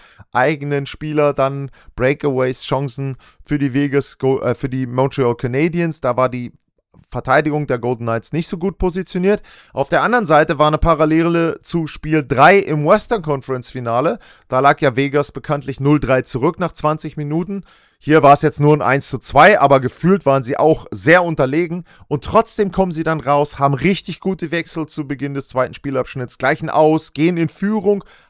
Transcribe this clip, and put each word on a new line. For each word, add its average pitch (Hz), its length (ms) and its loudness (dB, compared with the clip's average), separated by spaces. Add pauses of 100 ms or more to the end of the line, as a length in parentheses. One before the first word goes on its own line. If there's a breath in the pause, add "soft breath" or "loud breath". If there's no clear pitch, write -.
(340 soft breath)
eigenen 139 520 0
Spieler, 151 480 0
dann 139 380 -4 (240 soft breath)
Breakaways, 131 680 -2
Chancen 139 500 -4 (260 soft breath)
für 147 160 -4
die 135 160 -2
Vegas 139 440 0
Go-, 135 240 0
äh, 123 120 0
für - 140 -6
die 131 180 -4
Montreal 123 500 0
Canadiens. 160 640 -4
Da 123 160 -2
war 127 100 2
die 123 240 -8 (580)
Verteidigung 147 560 0
der 127 140 -2
Golden 120 240 -4
Knights 117 300 -6
nicht 165 160 -4
so 180 80 -6
gut 185 200 -4
positioniert. 185 680 -2 (280 loud breath)
Auf 139 160 -4
der 147 160 2
anderen 220 220 0
Seite 151 340 4
war 151 80 6
eine 156 100 2
Parallele 165 840 2
zu 165 260 -4
Spiel 156 400 -2
drei 151 300 6
im 151 280 -2
Western 208 360 2
Conference 135 480 -6
Finale. 127 500 -2 (300 soft breath)
Da 127 100 0
lag 139 220 4
ja 131 160 2
Vegas 139 340 0
bekanntlich - 480 -6
null 143 220 4
drei 131 220 2
zurück 143 360 -4
nach 170 140 -4
zwanzig 156 420 -6
Minuten. 170 480 -6 (420 soft breath)
Hier 151 160 6
war 139 120 10
es 139 80 2
jetzt 147 180 0
nur 147 140 6
ein 147 80 0
eins 127 260 0
zu 131 100 -8
zwei, 156 440 4
aber 135 180 6
gefühlt 165 460 -2
waren 135 180 2
sie 123 140 -6
auch 156 340 2
sehr 165 320 4
unterlegen. 165 640 -2 (240 soft breath)
Und 143 160 -4
trotzdem 208 480 0
kommen 185 180 0
sie 160 140 -6
dann 160 160 -2
raus, 143 380 0
haben 139 140 2
richtig 160 460 -2
gute 170 320 -4
Wechsel 160 360 -6
zu 147 200 -8
Beginn 139 260 -8
des 135 140 -8
zweiten 127 260 -2
Spielabschnitts, 131 640 -6
gleichen 151 320 -2
aus, 156 440 2
gehen 165 240 0
in 165 100 -2
Führung, 202 560 -2 (260 soft breath)